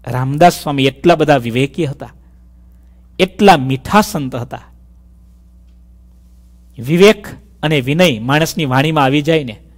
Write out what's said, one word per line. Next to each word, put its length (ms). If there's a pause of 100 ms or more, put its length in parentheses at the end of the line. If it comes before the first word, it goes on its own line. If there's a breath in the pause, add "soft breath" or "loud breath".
રામદાસ 560
સ્વામી 220
એટલા 300
બધા 220
વિવેકી 500
હતા, 260 (1040)
એટલા 380
મીઠા 440
સંત 360
હતા. 240 (2250)
વિવેક 480 (360)
અને 180
વિનય 380
માણસની 460
વાણીમાં 400
આવી 180
જાય 220
ને. 160 (180)